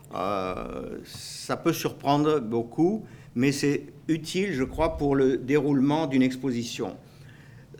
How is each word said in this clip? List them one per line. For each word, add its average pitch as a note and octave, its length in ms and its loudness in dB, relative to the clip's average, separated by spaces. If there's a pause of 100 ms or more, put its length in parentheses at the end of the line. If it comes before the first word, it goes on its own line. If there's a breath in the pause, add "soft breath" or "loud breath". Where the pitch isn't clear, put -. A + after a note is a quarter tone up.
(140 loud breath)
Euh, F#2 920 -4
ça - 540 -8
peut E3 160 0
surprendre D3 680 2
beaucoup, A#2+ 640 0 (300 loud breath)
mais C3+ 180 4
c'est C#3+ 320 0 (240)
utile, F3 440 0
je C3 120 0
crois, D#3 320 -2
pour C#3+ 180 2
le C3+ 220 4
déroulement C#3+ 680 2
d'une C3+ 160 4
exposition. B2 720 -2 (840 loud breath)